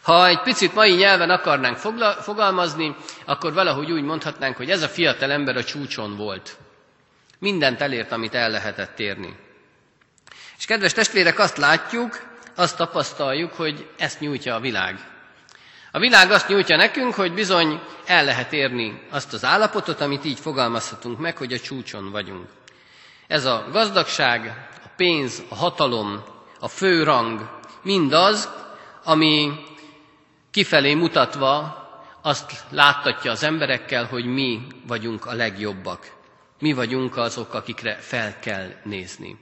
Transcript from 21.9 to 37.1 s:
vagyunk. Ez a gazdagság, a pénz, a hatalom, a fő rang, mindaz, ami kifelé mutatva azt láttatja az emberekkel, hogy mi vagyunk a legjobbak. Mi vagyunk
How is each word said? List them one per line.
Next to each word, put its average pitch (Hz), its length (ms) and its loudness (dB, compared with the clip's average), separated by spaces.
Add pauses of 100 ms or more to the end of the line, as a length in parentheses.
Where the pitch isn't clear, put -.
vagyunk. 98 380 -10 (800)
Ez 147 180 -2
a 113 260 -2
gazdagság, 139 960 0 (160)
a - 120 -20
pénz, 156 540 0
a 104 60 -12
hatalom, 113 680 0 (360)
a - 80 -10
fő 175 360 2
rang, 113 460 2 (320)
mindaz, 185 680 4 (540)
ami 151 600 2 (840)
kifelé 147 420 4
mutatva 147 920 0 (360)
azt - 300 -4 (180)
láttatja 143 640 4
az 110 120 -4
emberekkel, 135 600 -2
hogy 120 200 -6
mi 123 360 -2 (260)
vagyunk 113 380 -6
a 120 80 -10
legjobbak. 101 800 -6 (480)
Mi 151 140 0
vagyunk 127 440 -2